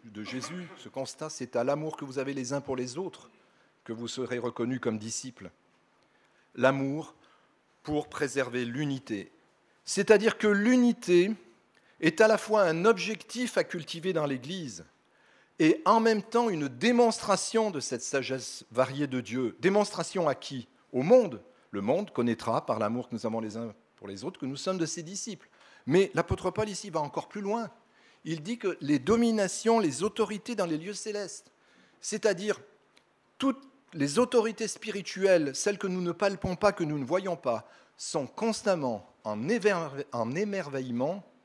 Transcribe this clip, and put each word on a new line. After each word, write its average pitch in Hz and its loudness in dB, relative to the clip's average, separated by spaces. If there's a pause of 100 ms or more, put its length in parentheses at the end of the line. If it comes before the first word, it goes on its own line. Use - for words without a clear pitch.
de 107 -14
Jésus, 131 -10 (100)
ce - -18
constat, « 135 -10
C'est - -8
à 120 2
l'amour 151 -2
que 147 -10
vous 131 -8
avez 135 -4
les 135 -6
uns 185 -4
pour 135 -6
les 123 -6
autres 180 -10 (560)
que 117 -10
vous 117 -8
serez 123 -4
reconnus 120 -4
comme 110 -2
disciples. » 110 -10 (1040)
L'amour 135 0 (680)
pour 147 -4
préserver 127 -2
l'unité. 123 -6 (520)
C'est-à-dire 208 6
que 214 2
l'unité 208 6 (640)
est 160 2
à 220 8
la 220 6
fois 214 2
un 165 2
objectif 220 0
à 165 2
cultiver 165 -6
dans 156 0
l'Église 131 -8 (760)
et 160 6
en 214 6
même 226 4
temps 240 0
une 151 -2
démonstration 214 2
de 151 -4
cette 120 -6
sagesse 131 -4
variée 135 0
de 127 -2
Dieu. 120 -4
Démonstration 190 0
à 135 0
qui ? 131 -10 (240)
Au 127 0
monde. 180 4 (300)
Le 101 -2
monde 139 0
connaîtra 117 0
par 113 -2
l'amour 113 -2
que - -10
nous 110 -6
avons 113 -2
les 110 -8
uns 113 -10 (220)
pour 101 -16
les 98 -12
autres 190 -10
que 139 -8
nous 135 -8
sommes 185 -4
de 165 0
ses 170 -8
disciples. 190 -12 (380)
Mais 190 4
l'apôtre 175 0
Paul 214 -2
ici 202 -10
va 160 -2
encore 147 -6
plus 208 -10
loin. 208 -4 (560)
Il 160 -6
dit 226 -6
que 185 -4
les 139 2
dominations, 220 4
les 156 0
autorités 214 -2
dans 202 0
les 156 -2
lieux 185 -8
célestes, 202 -10 (500)
c'est-à-dire 202 0 (800)
toutes - 0 (260)
les 143 0
autorités 226 2
spirituelles, 185 2
celles 208 0
que 196 -6
nous 185 -2
ne 170 -2
palpons 190 -2
pas, 202 4
que - -4
nous 151 -2
ne 135 -2
voyons 180 -2
pas, 117 -4 (300)
sont 143 -4
constamment 165 -2
en 110 -4
éver-, 208 2 (380)
en 120 -2
émerveillement 147 -4 (220)